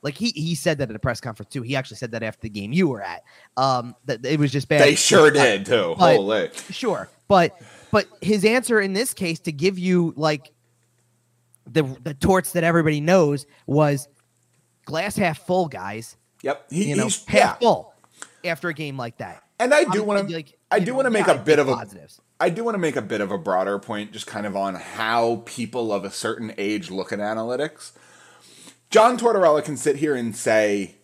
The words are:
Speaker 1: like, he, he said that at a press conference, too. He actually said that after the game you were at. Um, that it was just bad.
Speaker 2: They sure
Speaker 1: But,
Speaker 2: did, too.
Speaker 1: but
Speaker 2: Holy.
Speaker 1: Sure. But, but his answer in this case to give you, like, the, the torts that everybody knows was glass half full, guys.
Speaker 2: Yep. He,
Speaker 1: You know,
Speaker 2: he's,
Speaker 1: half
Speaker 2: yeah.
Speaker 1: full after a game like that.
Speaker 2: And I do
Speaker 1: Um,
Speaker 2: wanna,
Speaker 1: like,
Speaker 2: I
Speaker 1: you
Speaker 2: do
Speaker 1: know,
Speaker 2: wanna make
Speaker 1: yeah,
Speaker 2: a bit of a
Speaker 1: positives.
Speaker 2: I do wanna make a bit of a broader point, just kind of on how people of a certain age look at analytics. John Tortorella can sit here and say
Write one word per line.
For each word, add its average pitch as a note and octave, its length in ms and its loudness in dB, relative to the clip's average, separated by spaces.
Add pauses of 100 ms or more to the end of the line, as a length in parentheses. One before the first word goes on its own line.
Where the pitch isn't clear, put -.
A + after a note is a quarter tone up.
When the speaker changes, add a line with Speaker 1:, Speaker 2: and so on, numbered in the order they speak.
Speaker 1:
like, D3+ 140 -6
he, A#3 140 -2
he E3 260 -4
said D#3 220 -2
that C3 120 -4
at G#2+ 60 -10
a - 20 -10
press B2 220 -4
conference, A2 320 -12
too. C3 100 -8
He B2 140 -4
actually C3 220 -8
said A#2+ 120 -8
that A2+ 140 -8
after A2 180 -8
the A2+ 80 -10
game G#2 220 -8
you F3 160 2
were A#2 120 -4
at. F2 220 -10 (340)
Um, B2+ 380 0 (120)
that B2 200 -6
it D3 140 0
was C#3+ 100 2
just C#3 180 -4
bad. D3+ 120 4
Speaker 2:
They D3 160 6
sure - 340 8
Speaker 1:
But, C#3+ 100 -2
Speaker 2:
did, G2+ 260 2
too. G2 300 2
Speaker 1:
but F#2 200 6
Speaker 2:
Holy. G2 340 0 (200)
Speaker 1:
Sure. F3 380 -4 (200)
But, F3+ 300 4 (340)
but G3+ 140 2 (140)
his G3 240 0
answer A#3 360 2
in G3 120 -2
this A3+ 220 -4
case E3 260 -6
to E3 120 -6
give F3+ 260 -2
you, F3+ 380 2
like, D3+ 340 -2 (1160)
the, C#3+ 180 0 (180)
the D#3 120 -8
torts F#3 380 0
that E3+ 120 -2
everybody D#3+ 360 2
knows D3+ 460 2 (200)
was C#3+ 420 2 (760)
glass F3 320 -4
half E3+ 300 0
full, F3+ 220 0
guys. G#2 480 -12 (260)
Speaker 2:
Yep. - 280 -6
He, E3+ 200 -2
Speaker 1:
You C#3+ 60 -2
know, - 80 0
Speaker 2:
he's, - 220 -6
Speaker 1:
half - 80 -4
Speaker 2:
yeah. G#3 200 6
Speaker 1:
full A3 400 0 (500)
after F3 240 -6
a E3 60 -6
game C#3 240 -10
like A#2+ 200 -10
that. F2+ 240 -14 (160)
Speaker 2:
And B3 140 2
I D4+ 120 6
do G#3+ 180 0
Speaker 1:
Um, G#3 60 -2
Speaker 2:
wanna, G3+ 160 0
Speaker 1:
like, D#3+ 340 -12 (120)
Speaker 2:
I G3 60 2
Speaker 1:
you G3 80 2
Speaker 2:
do G#3+ 60 -4
Speaker 1:
know, B3+ 80 -4
Speaker 2:
wanna C4+ 120 2
make G3+ 180 2
Speaker 1:
yeah, E3 60 6
Speaker 2:
a C3+ 80 -4
bit D3 160 4
of C#3 100 2
a B2+ 80 0
Speaker 1:
positives. G2 440 -16 (180)
Speaker 2:
I F3 120 2
do E3+ 120 -6
wanna A#3 140 -2
make E3 200 -2
a B2+ 60 -4
bit G#2 200 -4
of G2 80 -4
a G2+ 80 -4
broader F#2+ 400 0
point, G#2 340 -8
just G#2+ 140 -14
kind G#2 180 -10
of G2 100 -6
on G2 200 -4
how A2+ 720 -2
people A#2 480 -6
of G2 100 -4
a G2 60 -8
certain A2 480 -6
age G2+ 320 -4
look F#2 200 -8
at G#2 100 -6
analytics. A2+ 720 -6 (1000)
John A3+ 280 6
Tortorella F#3 460 2
can D3 120 -6
sit C3+ 200 0
here D3 180 0
and A#2 220 -4
say G#2 680 0